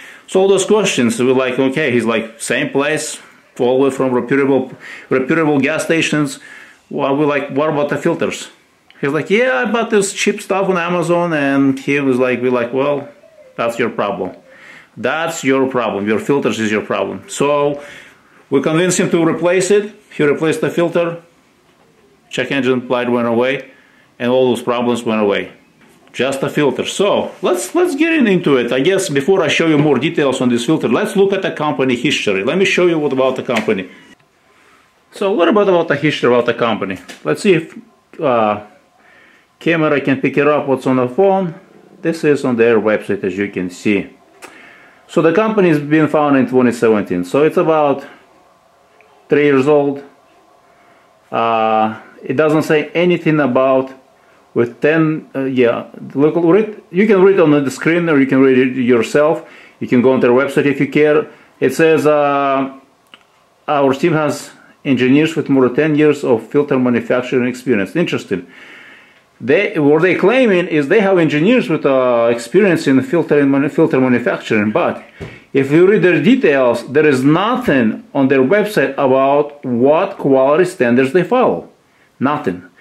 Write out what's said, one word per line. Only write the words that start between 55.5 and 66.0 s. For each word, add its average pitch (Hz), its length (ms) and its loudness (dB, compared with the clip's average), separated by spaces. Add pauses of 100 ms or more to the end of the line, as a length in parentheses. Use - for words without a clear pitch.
look, 151 200 2
read, 196 460 2 (100)
you 185 140 2
can 196 160 4
read 196 180 6
on 156 120 4
the 143 200 2
screen 165 380 -2
or 147 100 2
you 135 60 4
can 135 160 2
read 135 160 6
it 127 180 2
yourself. 131 720 0 (320)
You 117 80 -8
can 123 140 4
go 127 100 4
on 127 80 2
their 120 120 4
website 135 340 2
if 139 140 0
you 139 80 0
care. 151 400 2 (320)
It 131 140 0
says, 160 320 2
uh, 139 640 0 (960)
"Our 143 260 2
team 165 200 0
has 151 380 -4 (320)
engineers 139 520 2
with 143 140 -4
more 131 180 4
than 120 80 -4
ten 151 200 0
years 147 280 2